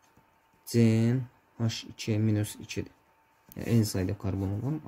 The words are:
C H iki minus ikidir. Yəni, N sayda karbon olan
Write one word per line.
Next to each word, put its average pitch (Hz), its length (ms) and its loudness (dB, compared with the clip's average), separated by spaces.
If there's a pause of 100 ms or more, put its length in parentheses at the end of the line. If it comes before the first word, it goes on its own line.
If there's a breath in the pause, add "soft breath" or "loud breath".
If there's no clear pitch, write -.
(640)
C 117 160 2 (760)
H 117 300 -2
iki - 300 -4
minus 107 380 0
ikidir. - 360 -10 (640)
Yəni, - 240 2
N 107 60 4
sayda 98 320 -2
karbon 98 400 -4
olan 139 300 -4